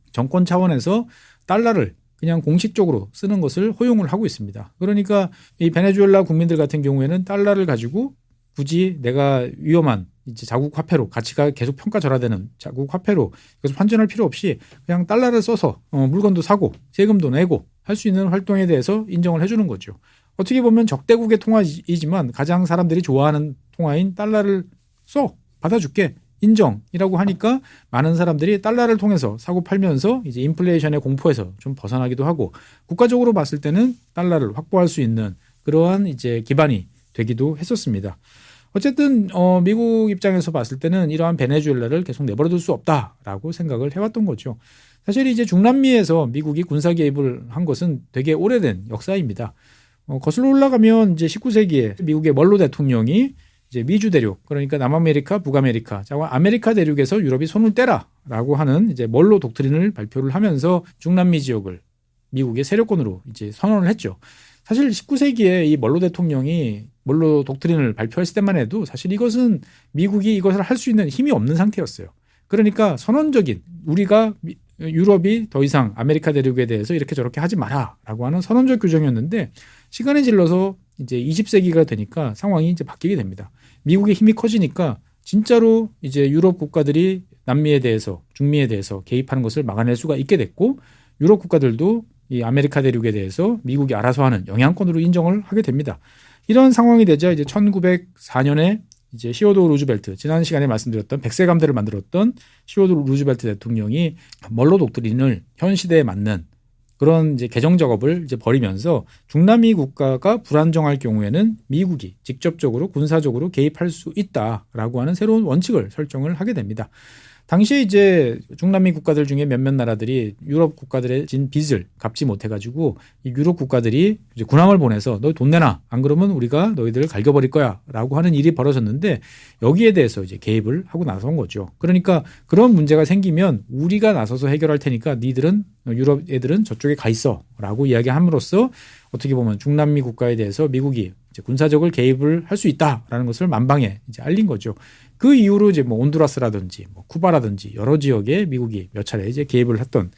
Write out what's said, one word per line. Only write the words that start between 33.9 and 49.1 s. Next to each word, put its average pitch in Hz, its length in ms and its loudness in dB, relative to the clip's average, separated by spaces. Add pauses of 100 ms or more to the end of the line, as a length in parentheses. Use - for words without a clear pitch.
달러를 156 420 0
확보할 175 320 0
수 160 140 -4
있는 113 340 -2 (280)
그러한 175 420 2
이제 120 400 -4
기반이 139 420 0 (260)
되기도 123 440 -4
했었습니다. 123 600 -6 (540)
어쨌든, 262 640 0
어, 180 280 2
미국 220 500 2
입장에서 185 400 -2
봤을 131 260 -4
때는 165 320 0
이러한 165 280 0
베네수엘라를 139 680 0
계속 143 200 -8
내버려둘 147 360 0
수 170 120 -4
없다라고 120 800 -4
생각을 143 440 -6
해왔던 214 300 -4
거죠. 123 320 -8 (480)
사실 247 220 0
이제 240 160 0
중남미에서 208 840 4
미국이 151 340 -4
군사 170 320 0
개입을 139 560 -2
한 156 160 -4
것은 151 460 -4
되게 135 200 -2
오래된 156 600 0
역사입니다. 113 640 -6 (520)